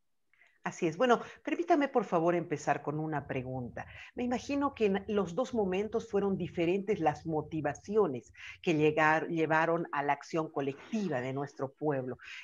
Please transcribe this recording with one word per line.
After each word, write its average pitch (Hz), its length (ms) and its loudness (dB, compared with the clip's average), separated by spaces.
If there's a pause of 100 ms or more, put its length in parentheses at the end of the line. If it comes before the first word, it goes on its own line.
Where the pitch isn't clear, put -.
(640)
Así 175 240 -4
es. 156 80 -2
Bueno, 233 240 4 (240)
permítame, 294 460 2
por 226 160 2
favor, 175 280 2
empezar 151 480 0
con 151 160 -4
una 156 300 -4
pregunta. 127 600 -6 (280)
Me 247 80 -4
imagino 269 500 -2
que 220 120 0
en 196 220 2
los 196 280 0
dos 247 180 -2
momentos 208 560 0
fueron 196 280 2
diferentes 180 640 0
las 147 240 0
motivaciones 151 1040 -2 (300)
que 170 140 2
llegar-, 156 520 6
llevaron 165 640 2
a 143 100 0
la 143 120 2
acción 160 360 -2
colectiva 143 680 -2
de 131 140 -4
nuestro 135 400 -6
pueblo. 135 440 -2 (260)